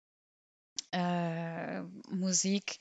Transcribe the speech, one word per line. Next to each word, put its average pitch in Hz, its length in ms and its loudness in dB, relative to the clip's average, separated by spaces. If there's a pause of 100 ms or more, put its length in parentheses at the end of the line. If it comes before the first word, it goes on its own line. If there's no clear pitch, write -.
(920)
äh, 170 880 0 (280)
Musik 190 720 2